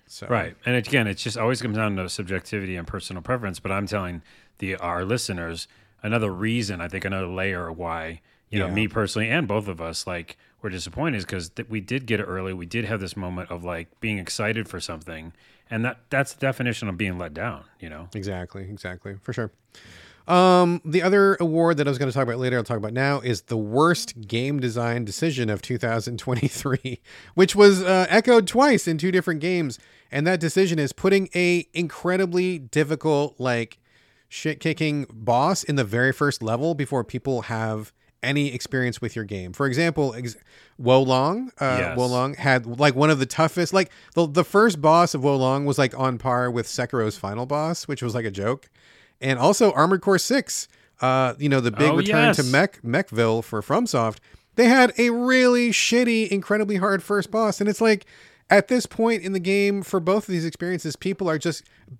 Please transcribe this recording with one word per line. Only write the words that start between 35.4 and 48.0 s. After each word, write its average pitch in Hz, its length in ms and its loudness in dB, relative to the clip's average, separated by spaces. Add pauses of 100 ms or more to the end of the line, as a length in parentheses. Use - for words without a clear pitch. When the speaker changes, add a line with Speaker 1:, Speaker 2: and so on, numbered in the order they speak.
Speaker 1:
in 151 100 -2
the 135 100 2
very 120 280 2
first - 300 0
level 123 340 0
before 135 260 -2
people 123 400 -4
have 110 500 -6 (300)
any 139 320 2
experience 127 460 -2
with 117 160 -4
your 113 80 -4
game. 95 280 -8
For 139 140 0
example, 139 480 0
ex-, 120 220 -10 (420)
Wo 131 240 6
Long, 147 480 2 (100)
uh, 131 200 0
Speaker 2:
Yes. 123 180 -2
Speaker 1:
Wo 123 80 2
Long 127 280 0
had, 123 440 0
like, 143 160 4
one 147 160 4
of 147 80 4
the 131 80 0
toughest, 160 480 0
like, 190 160 2 (240)
the, 170 140 4
the 151 160 2
first 202 360 4
boss 165 340 6
of 135 100 -2
Wo 143 120 2
Long 131 280 2
was, 139 140 0
like, 131 200 2
on 131 200 0
par 123 320 0
with 117 180 -2
Sekiro's 117 500 -2
final 104 280 -6
boss, 151 420 -4
which 143 140 -6